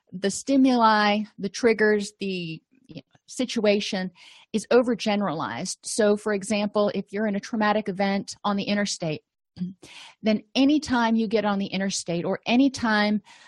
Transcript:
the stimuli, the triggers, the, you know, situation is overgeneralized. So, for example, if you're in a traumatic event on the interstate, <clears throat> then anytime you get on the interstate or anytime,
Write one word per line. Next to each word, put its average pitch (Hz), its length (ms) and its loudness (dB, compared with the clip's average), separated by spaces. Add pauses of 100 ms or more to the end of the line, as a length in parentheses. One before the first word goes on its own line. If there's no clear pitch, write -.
(140)
the 190 160 -4
stimuli, 220 920 2 (160)
the 190 100 -6
triggers, 214 720 2
the, 175 420 -6 (240)
you 160 120 -20
know, - 40 -14 (240)
situation 208 840 -2 (400)
is 214 200 -4
overgeneralized. 196 1120 0
So, 208 340 2
for 208 160 -4
example, 208 600 -2
if 196 180 -6
you're 214 140 -2
in 202 80 -2
a 202 40 -2
traumatic 208 480 -2
event 196 560 -2
on 202 140 -2
the 202 60 -4
interstate, 202 580 -4 (340)
<clears throat> - 680 -14
then 214 180 2 (140)
anytime 254 600 2
you 226 120 0
get 208 180 0
on 202 140 0
the 196 80 -4
interstate 185 580 -4
or 190 220 -2
anytime, 214 760 2 (260)